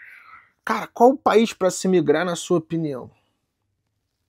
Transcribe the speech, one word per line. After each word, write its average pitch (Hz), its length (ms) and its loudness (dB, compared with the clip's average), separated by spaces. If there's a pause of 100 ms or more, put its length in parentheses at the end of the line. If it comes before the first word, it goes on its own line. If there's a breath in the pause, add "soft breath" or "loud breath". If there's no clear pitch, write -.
(640 loud breath)
Cara, 214 220 -6
qual 240 240 4
o 269 80 -2
país 208 340 2
pra 185 160 -2
se 180 200 -4
migrar, 160 360 2
na 175 120 -6
sua 175 220 -2
opinião? 151 520 -8 (1200)